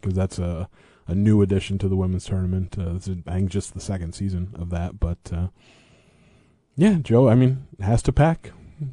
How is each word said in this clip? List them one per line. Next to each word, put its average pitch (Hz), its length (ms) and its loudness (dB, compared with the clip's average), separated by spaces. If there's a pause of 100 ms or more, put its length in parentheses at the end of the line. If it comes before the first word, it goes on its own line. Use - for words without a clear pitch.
'cause 95 120 -4
that's 92 260 -2
a, 87 300 -6 (380)
a 87 80 -2
new 104 260 4
addition 98 380 0
to 98 100 0
the 95 60 0
women's 92 300 -2
tournament. 92 520 -4
Uh, 87 160 -4
this 92 140 -8
is, 92 100 -4 (100)
I 85 60 -6
think, 92 160 0
just 98 240 -6
the 92 60 -10
second 87 340 -6
season 92 420 -4
of 85 140 -8
that, 87 300 -6
but, 85 180 -2 (160)
uh, 87 140 -2 (1300)
yeah, 196 260 4
Joe, 123 260 6
I 113 80 6
mean, 127 300 4 (160)
has 104 220 2
to 135 100 0
pack 160 380 2 (420)